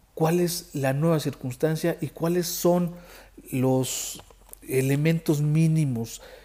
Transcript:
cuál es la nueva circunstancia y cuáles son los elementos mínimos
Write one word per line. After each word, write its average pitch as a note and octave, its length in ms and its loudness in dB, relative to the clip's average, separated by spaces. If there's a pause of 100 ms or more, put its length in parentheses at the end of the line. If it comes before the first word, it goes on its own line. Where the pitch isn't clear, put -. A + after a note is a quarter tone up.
(140)
cuál D#3+ 240 2
es E3+ 340 -2
la C3+ 200 0
nueva D#3+ 260 2
circunstancia D#3 840 -2
y D3 100 -6
cuáles E3+ 360 -2
son F3 480 2 (560)
los C3 720 -2 (440)
elementos C#3+ 720 0
mínimos D3+ 800 2 (240)